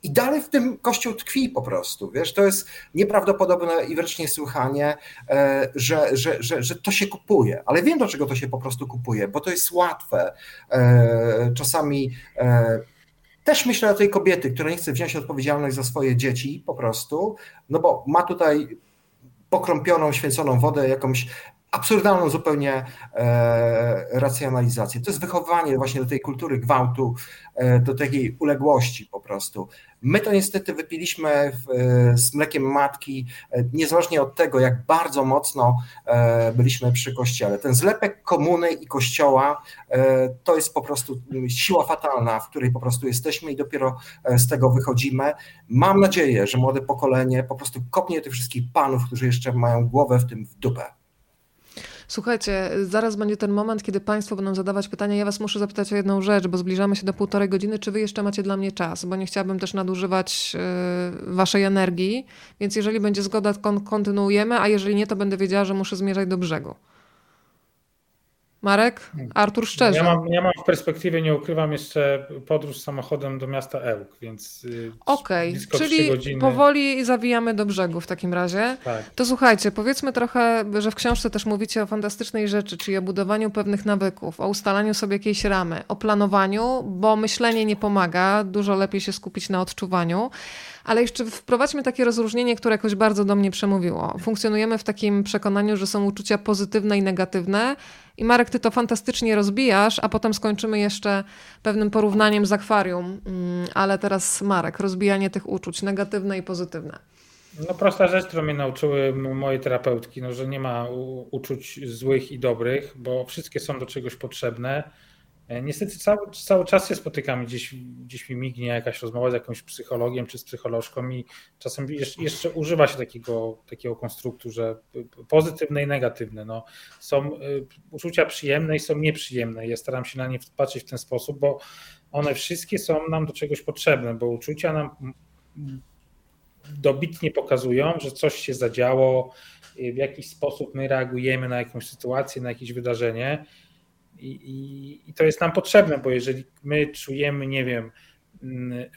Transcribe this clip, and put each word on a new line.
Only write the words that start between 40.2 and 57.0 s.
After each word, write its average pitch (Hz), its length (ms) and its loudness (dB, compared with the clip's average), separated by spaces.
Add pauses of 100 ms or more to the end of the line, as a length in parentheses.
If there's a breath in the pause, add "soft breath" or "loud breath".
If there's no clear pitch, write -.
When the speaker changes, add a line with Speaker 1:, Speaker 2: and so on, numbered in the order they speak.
Speaker 1:
to 170 120 4
jest - 180 -2
po 151 80 -2
prostu, 131 400 -6 (100)
mm, 127 180 -4
siła 151 360 2
fatalna, 123 540 0
w - 100 -12
której 127 220 -2
po 123 80 -2
prostu 123 280 -2
jesteśmy 147 440 -2
i 135 40 -4
dopiero, 135 420 -2 (260 loud breath)
e, - 160 4
z 123 80 6
tego 127 220 4
wychodzimy. 131 640 2 (360 loud breath)
Mam 175 300 6
nadzieję, 151 480 4
że 123 100 -2
młode 131 240 2
pokolenie 131 600 2
po 127 120 -6
prostu 127 240 -8 (120)
kopnie 180 300 0
tych 131 120 -10
wszystkich 123 300 -4 (100)
panów, 135 340 2
którzy 123 180 -4
jeszcze 123 280 0
mają 120 340 2
głowę 123 320 4
w 123 100 0
tym 110 160 -10
w - 100 -20
dupę. 123 280 -4 (1300 loud breath)
Speaker 2:
Słuchajcie, 208 600 -2 (140)
zaraz 214 320 0
będzie 208 220 -2
ten 202 140 0
moment, 214 320 -2
kiedy 196 160 -2
państwo 208 360 -2
będą 196 200 -2
zadawać 196 320 -2
pytania. 202 280 -2
Ja 202 100 0
was 202 140 -4
muszę 214 200 -4
zapytać 202 340 -4
o - 20 0
jedną 196 260 2
rzecz, 196 260 2
bo 180 100 4
zbliżamy 185 380 0
się 202 100 -6